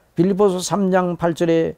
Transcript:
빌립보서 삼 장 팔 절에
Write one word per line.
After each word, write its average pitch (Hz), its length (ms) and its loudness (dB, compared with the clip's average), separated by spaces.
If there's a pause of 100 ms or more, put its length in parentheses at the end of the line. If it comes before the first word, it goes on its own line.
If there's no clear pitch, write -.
(160)
빌립보서 185 440 2
삼 190 300 -2
장 180 260 0
팔 170 200 -2
절에 165 420 0